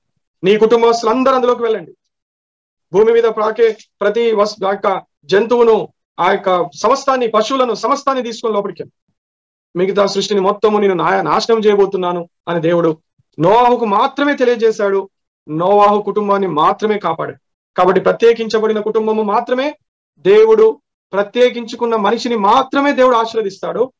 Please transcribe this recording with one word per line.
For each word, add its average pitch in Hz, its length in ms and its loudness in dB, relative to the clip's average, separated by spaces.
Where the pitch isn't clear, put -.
నీ 202 140 4
కుటుంబస్తులందరూ 233 760 2
అందులోకి 247 280 0
వెళ్ళండి, 208 320 -6
భూమి 220 180 4
మీద 233 120 2
ప్రాకే 220 540 0
ప్రతి 220 340 0
వస్తు-, 202 320 -2
ఆ 196 40 -2
యొక్క 196 300 -4
జంతువును, 220 600 2
ఆ 180 120 0
యొక్క 185 460 -2
సమస్తాన్ని, 254 500 0
పశువులను 226 460 -2
సమస్తాన్ని 262 500 -4
తీసుకొని 226 300 -6
లోపలికి 202 300 -6
వెళ్ళు. - 180 -20
మిగతా 190 280 0
సృష్టిని 196 360 -2
మొత్తము 208 360 0
నేను 202 160 2
నా-, 175 280 0
నాశనం 220 380 0
చేయబోతున్నాను" 185 680 -2
అని 170 140 -4
దేవుడు 165 360 0
నోవాహుకు 233 460 2
మాత్రమే 269 500 -2
తెలియజేశాడు. 220 760 0
నోవాహు 202 520 2
కుటుంబాన్ని 202 460 -2
మాత్రమే 196 500 0
కాపాడాడు. 160 400 -6
కాబట్టి 185 240 2
ప్రత్యేకించబడిన 220 800 0
కుటుంబము 214 420 -2
మాత్రమే 254 560 -2
దేవుడు 220 600 4
ప్రత్యేకించుకున్న 233 840 -2
మనిషిని 226 400 -2
మాత్రమే 269 580 0
దేవుడు 254 220 2
ఆశీర్వదిస్తాడు. 214 840 -4